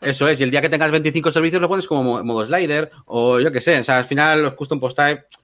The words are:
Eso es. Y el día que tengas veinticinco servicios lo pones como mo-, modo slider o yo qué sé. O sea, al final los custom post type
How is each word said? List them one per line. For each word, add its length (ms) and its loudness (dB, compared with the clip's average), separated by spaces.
Eso 260 -2
es. 120 2
Y 40 0
el 80 0
día 100 0
que 80 0
tengas 220 0
veinticinco 400 0
servicios 300 0
lo 80 0
pones 180 -2
como 160 0
mo-, 200 0
modo 220 -2
slider 460 -2
o 340 2
yo 120 2
qué 100 -4
sé. 180 2
O 40 -2
sea, 160 2
al 60 -2
final 360 2
los 120 -2
custom 260 -6
post 180 -4
type 280 0